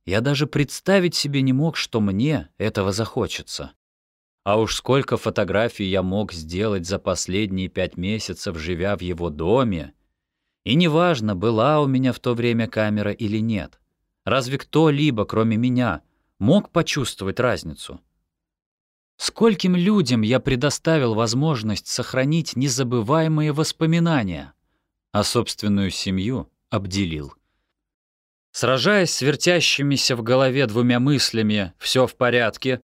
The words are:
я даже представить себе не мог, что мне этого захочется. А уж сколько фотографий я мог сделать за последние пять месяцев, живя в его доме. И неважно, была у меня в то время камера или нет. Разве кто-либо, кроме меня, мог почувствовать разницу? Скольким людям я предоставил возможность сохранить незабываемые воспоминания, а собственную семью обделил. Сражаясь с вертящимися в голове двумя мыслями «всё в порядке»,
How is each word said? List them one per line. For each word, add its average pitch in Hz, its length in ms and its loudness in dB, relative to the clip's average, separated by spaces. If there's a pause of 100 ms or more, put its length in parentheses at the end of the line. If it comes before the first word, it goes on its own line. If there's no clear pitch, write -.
я 95 140 0
даже 143 280 0
представить 180 680 0
себе 143 260 -2
не 131 120 2
мог, 147 240 0
что - 240 -2
мне 104 560 0
этого 101 340 0
захочется. 95 840 -6 (680)
А 104 160 2
уж 107 160 0
сколько 127 400 0
фотографий 104 720 -2
я 95 180 0
мог 95 300 -2
сделать 90 520 -4
за 92 140 -4
последние 95 720 -2
пять 90 260 -4
месяцев, 92 600 -6
живя 90 400 -2
в 85 40 -16
его 87 280 -4
доме. 85 640 0 (720)
И 110 100 2
неважно, 156 600 2
была 117 440 2
у 147 80 2
меня 131 240 2
в - 80 -8
то 123 140 -2
время 117 340 0
камера 104 440 0
или 107 260 -4
нет. 110 420 -4 (460)
Разве 127 320 -2
кто-либо, 147 680 2
кроме 113 300 0
меня, 120 460 0 (380)
мог 147 320 2
почувствовать 123 680 -2
разницу? 92 640 -4 (1120)
Скольким 190 640 2
людям 175 440 2
я 123 200 2
предоставил 131 720 0
возможность 113 760 0
сохранить 135 680 -2
незабываемые 139 960 0
воспоминания, 156 1000 0 (600)
а 104 100 2
собственную 101 680 0
семью 98 580 -4 (200)
обделил. 92 640 -4 (1200)
Сражаясь 151 580 2
с - 120 -4
вертящимися 143 920 2
в 120 60 -4
голове 131 460 2
двумя 120 320 2
мыслями 110 800 0
«всё 127 260 2
в - 100 -4
порядке», 120 680 0 (140)